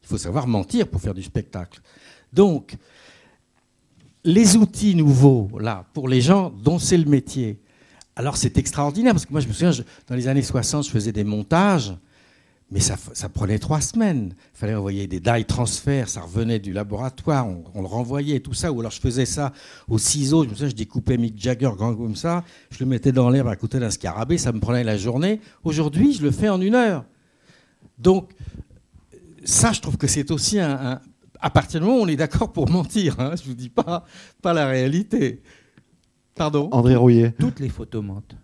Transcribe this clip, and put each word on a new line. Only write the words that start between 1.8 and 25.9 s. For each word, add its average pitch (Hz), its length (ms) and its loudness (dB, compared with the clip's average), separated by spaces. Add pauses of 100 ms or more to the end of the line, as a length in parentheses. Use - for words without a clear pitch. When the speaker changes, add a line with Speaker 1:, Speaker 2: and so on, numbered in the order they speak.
Speaker 1:
Donc, 170 440 2 (1500)
les 190 320 6
outils 208 380 4
nouveaux, 135 640 6
là, 104 340 -6
pour 131 160 -6
les 127 140 4
gens 180 280 4
dont 120 280 0
c'est 185 200 2
le 160 60 2
métier, 127 560 -2 (560)
alors 131 220 -4
c'est - 180 0
extraordinaire, 147 560 0
parce 165 140 0
que 135 60 -12
moi, 147 100 0
je 123 60 -4
me 110 40 -4
souviens, 165 200 2
je, 117 100 -2 (240)
dans 127 80 -6
les 123 120 -4
années 135 160 2
soixante, 123 440 -2
je - 40 -12
faisais 107 220 -2
des 104 120 -2
montages, 110 720 0 (760)
mais 98 100 -2
ça, 98 160 0 (160)
ça - 160 -10
prenait 107 300 -4
trois 151 240 -2
semaines. 143 520 -2 (200)
Il - 40 -20
fallait 110 160 -4
envoyer 98 320 -4
des 87 140 -6
die 113 240 0
transferts, 127 640 -2
ça 98 140 -10
revenait 110 360 -2
du 98 140 -8
laboratoire, 117 720 -4
on, 87 160 -8 (120)
on 101 80 -8
le 92 40 -6
renvoyait, 127 540 -4
tout 127 140 -10
ça. 160 180 -4
Ou 117 80 -4
alors 113 100 -6
je - 100 -14
faisais 127 260 0
ça 143 260 -4 (360)
au 110 100 0
ciseau, 147 460 2
je 120 40 -4
me 104 60 -8
souviens, 135 160 -4
je 110 40 -6
découpais 113 420 -4
Mick 113 240 -2
Jagger 123 360 0
grand 110 180 -2
comme 110 220 -6
ça, 170 260 -4 (280)
je - 100 -20
le 131 60 -2
mettais 131 260 2
dans 123 180 4
l'herbe 127 180 2
à 98 80 -2
côté 131 220 -6
d'un 117 120 -2
scarabée, 110 480 -4
ça 127 120 -2
me 110 100 -4
prenait 120 220 0
la 110 140 0
journée. 143 440 -2 (220)
Aujourd'hui, 160 520 2